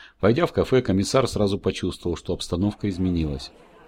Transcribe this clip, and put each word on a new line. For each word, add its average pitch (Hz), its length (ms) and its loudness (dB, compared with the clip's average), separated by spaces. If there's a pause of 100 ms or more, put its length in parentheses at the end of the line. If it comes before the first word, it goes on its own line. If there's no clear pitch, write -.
(220)
Войдя 117 240 4
в - 80 -2
кафе, 123 300 2
комиссар 101 440 2
сразу 101 300 0
почувствовал, 87 580 -4
что - 180 -6
обстановка 101 540 -2
изменилась. 85 640 -2 (360)